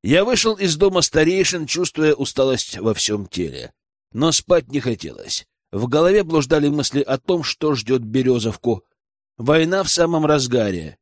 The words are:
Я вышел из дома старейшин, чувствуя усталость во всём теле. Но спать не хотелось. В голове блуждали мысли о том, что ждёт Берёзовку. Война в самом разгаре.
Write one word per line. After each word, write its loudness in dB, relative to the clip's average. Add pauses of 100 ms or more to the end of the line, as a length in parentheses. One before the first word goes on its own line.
Я 4
вышел 2
из -2
дома 2
старейшин, 2
чувствуя 0
усталость -2
во 0
всём -4
теле. -8 (400)
Но 0
спать 0
не -4
хотелось. -8 (240)
В -2
голове 4
блуждали 2
мысли -2
о -2
том, -2
что -2
ждёт -2
Берёзовку. 0 (540)
Война 2
в -4
самом 2
разгаре. 0